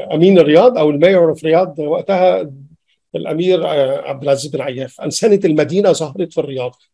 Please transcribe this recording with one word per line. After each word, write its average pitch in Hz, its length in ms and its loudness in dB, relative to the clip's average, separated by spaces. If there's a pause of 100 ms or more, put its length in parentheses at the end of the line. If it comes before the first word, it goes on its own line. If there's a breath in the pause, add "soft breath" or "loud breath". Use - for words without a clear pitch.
(140)
أمين 180 260 4
الرياض 165 380 4
أو 151 120 2
المايور 165 460 2
في - 80 -20
الرياض 165 360 0
وقتها 180 720 0 (640)
الأمير، 165 520 -2
آه، 143 420 -2
عبد 135 140 -10
العزيز 139 280 -4
بن 135 100 -6
عياف. 131 400 -10
أنسنة 202 440 0
المدينة 160 460 0
ظهرت 165 420 -4
في - 40 -8
الرياض، 131 380 -6 (180)